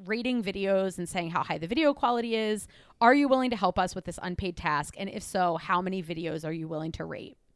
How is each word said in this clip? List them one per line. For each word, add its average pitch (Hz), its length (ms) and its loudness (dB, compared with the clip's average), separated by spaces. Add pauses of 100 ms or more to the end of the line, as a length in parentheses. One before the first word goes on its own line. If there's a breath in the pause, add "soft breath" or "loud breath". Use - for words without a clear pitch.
rating 233 380 -2
videos 190 540 0
and 175 100 -6
saying 175 220 -4
how 165 120 0
high 156 160 -4
the 160 80 -6
video 285 280 2
quality 240 420 0
is. 214 320 -2 (320 soft breath)
Are 240 140 10
you 285 120 6
willing 254 240 4
to 240 60 0
help 185 200 2
us 185 200 0
with 185 80 -8
this - 180 -10
unpaid 180 340 -6
task? 151 420 -2
And 196 100 -6
if - 160 -10
so, 175 320 0
how 180 260 0
many 185 180 -4
videos 160 460 -6
are 156 60 -4
you 160 160 -6
willing 160 240 -6
to 160 120 -10
rate? - 320 -12 (200)